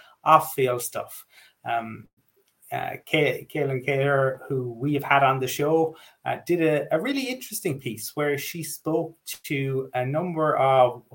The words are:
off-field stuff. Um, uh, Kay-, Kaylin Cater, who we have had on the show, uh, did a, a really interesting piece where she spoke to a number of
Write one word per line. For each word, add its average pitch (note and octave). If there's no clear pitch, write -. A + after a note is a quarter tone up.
off-field C#3
stuff. -
Um, A2+
uh, -
Kay-, C#3+
Kaylin C3+
Cater, C3+
who B2+
we C#3+
have C#3
had C#3
on C3+
the B2+
show, D#3+
uh, B2+
did E3
a, D3+
a D#3+
really C4+
interesting -
piece G#2+
where D3
she D#3
spoke D#3+
to C3+
a B2+
number D#3
of B2+